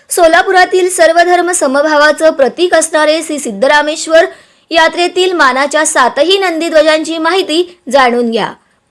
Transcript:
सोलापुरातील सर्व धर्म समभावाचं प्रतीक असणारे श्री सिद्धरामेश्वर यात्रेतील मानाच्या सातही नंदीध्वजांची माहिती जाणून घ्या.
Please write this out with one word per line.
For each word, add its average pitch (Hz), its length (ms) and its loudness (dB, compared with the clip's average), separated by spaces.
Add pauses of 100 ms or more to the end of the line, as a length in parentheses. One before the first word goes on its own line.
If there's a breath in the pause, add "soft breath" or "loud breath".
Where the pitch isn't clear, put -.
(100 soft breath)
सोलापुरातील 359 800 2
सर्व 330 320 2
धर्म 349 300 0
समभावाचं 302 800 0
प्रतीक 311 440 0
असणारे 311 480 0
श्री 302 160 -8
सिद्धरामेश्वर 302 880 0 (440 loud breath)
यात्रेतील 349 600 0
मानाच्या 285 540 0
सातही 294 520 0
नंदीध्वजांची 320 800 -2
माहिती 330 640 -4 (120)
जाणून 240 380 0
घ्या. 208 220 -4 (380)